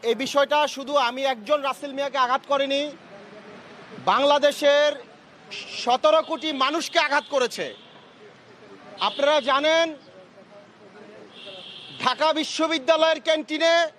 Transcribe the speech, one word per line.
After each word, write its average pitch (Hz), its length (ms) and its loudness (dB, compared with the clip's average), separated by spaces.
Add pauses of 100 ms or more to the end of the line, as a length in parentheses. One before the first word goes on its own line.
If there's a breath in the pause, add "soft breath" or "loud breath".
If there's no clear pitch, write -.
এই 240 140 2
বিষয়টা 277 360 2 (160)
শুধু 269 180 -8 (160)
আমি 254 120 -6 (120)
একজন 240 340 -2
রাসেল 269 300 -6
মিয়াকে 277 280 -4
আঘাত 262 260 0
করেনি, 277 300 0 (1300)
বাংলাদেশের 285 760 4 (960)
সতেরো 302 460 4
কোটি 311 200 -4 (140)
মানুষকে 311 440 0
আঘাত 285 260 0
করেছে। 247 320 0 (1400)
আপনারা 285 300 2 (120)
জানেন, 311 380 2 (2250)
ঢাকা 254 240 0 (120)
বিশ্ববিদ্যালয়ের 320 880 0
ক্যান্টিনে 311 500 0 (240)